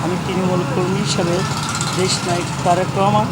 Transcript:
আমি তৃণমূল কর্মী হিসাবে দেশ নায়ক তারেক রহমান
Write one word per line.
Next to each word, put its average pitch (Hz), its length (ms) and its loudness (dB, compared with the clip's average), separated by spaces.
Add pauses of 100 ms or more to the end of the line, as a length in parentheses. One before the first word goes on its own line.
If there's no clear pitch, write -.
আমি 175 120 0 (120)
তৃণমূল 180 340 0 (140)
কর্মী 185 240 0
হিসাবে 180 380 0 (600)
দেশ 185 300 0
নায়ক 175 160 0 (200)
তারেক 180 360 2
রহমান 208 320 4